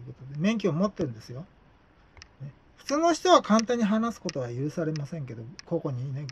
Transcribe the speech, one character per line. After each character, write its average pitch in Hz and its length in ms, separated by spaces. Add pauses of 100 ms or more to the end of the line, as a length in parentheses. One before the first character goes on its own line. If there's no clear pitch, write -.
う 120 60
こ 127 60 (140)
と 139 60
で、 147 60
免 214 180
許 196 120
を 151 40
持 185 140
っ 202 40
て - 120
る 135 60
ん 117 40
で 110 80
す - 80
よ。 127 160 (960)
ね。 139 100 (240)
普 - 100
通 277 120
の 330 160
人 370 160
は 330 120
簡 220 200
単 233 160
に 233 60
話 220 320
す - 60
こ 185 100
と - 80
は 123 100
許 131 200
さ 165 140
れ 156 100
ま 147 120
せ 165 140
ん 135 60
け 123 100
ど、 113 80 (220)
個 165 200
々 135 120
に 135 160
ね、 143 180